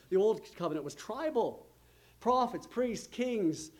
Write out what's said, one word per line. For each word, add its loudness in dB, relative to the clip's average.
The 0
old 4
covenant -2
was -8
tribal. -2
Prophets, 0
priests, -4
kings, -2